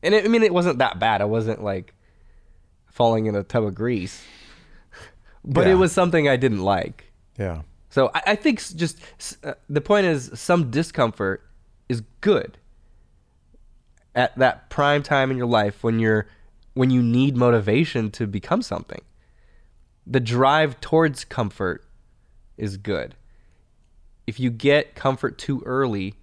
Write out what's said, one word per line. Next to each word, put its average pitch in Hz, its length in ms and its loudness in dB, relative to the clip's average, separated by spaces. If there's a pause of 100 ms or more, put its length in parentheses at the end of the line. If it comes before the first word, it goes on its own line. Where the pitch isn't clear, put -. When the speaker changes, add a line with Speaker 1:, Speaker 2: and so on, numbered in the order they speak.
Speaker 1:
And 185 140 2
it, 202 100 2
I - 20 2
mean, 226 140 4
it 202 120 4
wasn't 175 260 2
that 127 200 0
bad. 107 220 2
I 101 40 0
wasn't, 110 380 -2
like, 98 300 -6 (920)
falling 113 400 0
in 104 80 -2
a 101 80 -4
tub 117 200 -2
of 98 120 -4
grease. 110 480 -6 (1200)
But 165 220 2
it 190 40 6
Speaker 2:
Yeah. 185 40 8
Speaker 1:
was 180 160 4
something 170 360 2
I 135 80 4
didn't 120 280 0
like. 95 480 -2 (260)
Speaker 2:
Yeah. 87 240 -6 (280)
Speaker 1:
So 135 260 2
I, - 120 -2
I 208 80 2
think 226 240 0
s-, - 140 -14
just 165 240 -4 (220)
s-, - 240 -14
uh, 143 100 -10 (160)
the 147 120 -2
point 202 260 2
is 139 260 -2
some 170 380 0
discomfort 113 720 -2 (440)
is 120 140 -4 (200)
good - 360 0 (1600)
at 123 240 0
that - 320 2
prime 143 320 0
time 135 280 0
in 131 60 -4
your 123 100 -2
life 107 360 0
when 113 160 0
you're, 110 280 2 (460)
when 131 180 2
you 123 100 4
need 123 360 2
motivation 120 720 2
to 110 160 -6
become 104 340 -4
something. - 400 -10 (1040)
The 131 140 0
drive 135 600 0
towards 160 420 0
comfort 98 600 -6 (760)
is 98 200 -8
good. 101 380 -8 (1120)
If 110 120 -12
you 123 120 0
get 139 440 2
comfort 131 440 -4
too 135 260 -6
early 113 580 -2